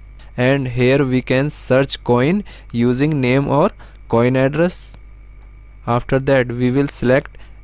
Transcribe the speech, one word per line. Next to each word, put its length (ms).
and 320
here 360
we 180
can 280
search 540
coin 400
using 480
name 280
or 220
coin 280
address. 600
After 320
that, 300
we 220
will 180
select 500